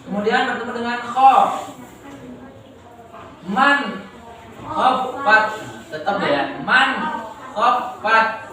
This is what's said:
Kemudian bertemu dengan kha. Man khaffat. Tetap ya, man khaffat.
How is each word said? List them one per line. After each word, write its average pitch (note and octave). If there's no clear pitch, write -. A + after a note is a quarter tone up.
Kemudian A3+
bertemu A#3
dengan A#3
kha. C4
Man C4
khaffat. -
Tetap F3
ya, -
man B3+
khaffat. -